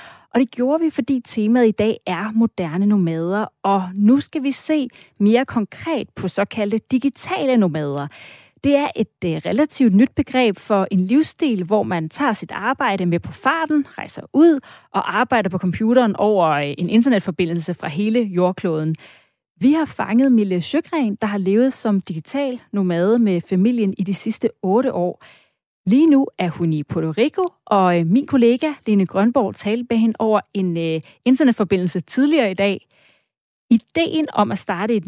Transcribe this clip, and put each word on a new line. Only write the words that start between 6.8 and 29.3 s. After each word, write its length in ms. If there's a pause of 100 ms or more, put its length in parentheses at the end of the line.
digitale 680
nomader. 500 (580)
Det 120
er 200
et, 280
øh, 60
relativt 640
nyt 220
begreb 400
for 340
en 100
livsstil, 640
hvor 180
man 260
tager 240
sit 200
arbejde 540
med 140
på 120
farten, 540 (120)
rejser 240 (100)
ud 280 (320)
og 260
arbejder 320
på 80
computeren 580
over, 320
øh, 300
en 120
internetforbindelse 840
fra 140
hele 320
jordkloden. 760 (640)
Vi 120
har 120
fanget 480
Mille 280
Sjøgren, 540
der 120
har 120
levet 340
som 280
digital 600 (120)
nomade 460
med 220
familien 580
i 40
de 120
sidste 360 (120)
otte 300
år. 320 (640)
Lige 240
nu 160 (120)
er 100
hun 240
i 100
Puerto 280
Rico, 340 (220)
og, 340
øh, 60
min 200
kollega 460 (140)
Lene 200
Grønborg 480